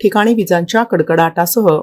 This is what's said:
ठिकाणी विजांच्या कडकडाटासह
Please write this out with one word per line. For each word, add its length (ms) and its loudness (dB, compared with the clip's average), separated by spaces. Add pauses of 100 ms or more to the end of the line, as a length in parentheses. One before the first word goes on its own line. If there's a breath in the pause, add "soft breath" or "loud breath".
ठिकाणी 320 2
विजांच्या 480 0
कडकडाटासह 880 0 (140)